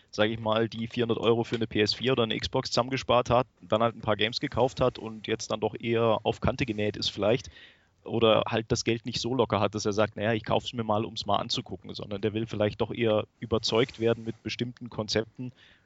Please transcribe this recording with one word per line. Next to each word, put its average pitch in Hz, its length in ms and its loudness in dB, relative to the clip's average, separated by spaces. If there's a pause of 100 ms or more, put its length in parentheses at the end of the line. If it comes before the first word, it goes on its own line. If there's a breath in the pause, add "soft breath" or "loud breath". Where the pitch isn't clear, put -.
(120 loud breath)
sag 107 180 2
ich 113 100 -6
mal, 110 300 2
die 113 180 -6
vierhundert 117 300 0
Euro 117 260 2
für 117 120 -6
eine 113 100 0
P 110 160 0
S 104 140 2
vier 117 160 -2
oder 123 120 2
eine 110 140 -2
Xbox - 320 -4
zusammengespart 123 640 2
hat, 120 160 6 (140)
dann 107 200 2
halt 117 140 2
ein 113 60 -16
paar 107 160 0
Games 110 220 0
gekauft 131 420 0
hat 127 180 2
und 110 260 -10
jetzt - 240 -4
dann 110 120 -4
doch 107 180 0
eher 113 420 2
auf 110 200 -2
Kante 127 260 0
genäht 104 280 -2
ist - 140 -4
vielleicht 110 400 0 (540 loud breath)
oder 110 440 4
halt 113 240 -2
das 120 120 0
Geld 117 240 0
nicht 117 120 -6
so 117 140 -2
locker 110 260 2
hat, 104 140 0
dass 104 140 -2
er 104 60 0
sagt, 104 220 2
„Na 104 60 -6
ja, 110 120 0
ich 107 120 -4
kauf's - 280 -2
mir 117 100 -4
mal, 110 200 0
um's 110 220 -8
mal 101 120 2
anzugucken“, - 580 -6
sondern 101 260 -8
der 104 120 -2
will 113 120 -2
vielleicht 104 360 0
doch 113 120 -4
eher 110 320 2 (140)
überzeugt 113 600 0
werden 113 240 2
mit 113 200 -10
bestimmten 120 480 -6
Konzepten, 113 600 -4 (340 soft breath)